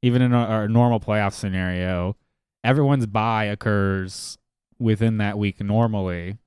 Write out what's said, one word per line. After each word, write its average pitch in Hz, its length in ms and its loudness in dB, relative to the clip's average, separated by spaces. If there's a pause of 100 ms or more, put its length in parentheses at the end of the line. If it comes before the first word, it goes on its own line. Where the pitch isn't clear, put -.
even 123 220 2
in 123 100 2
our, 120 140 2
our 107 220 -2
normal 117 320 2
playoff 104 320 0
scenario, 92 840 -4 (480)
everyone's 139 420 2
bye 107 380 0
occurs 98 920 -2 (400)
within 113 400 2
that 104 200 -2
week 104 220 -2
normally. 101 880 -2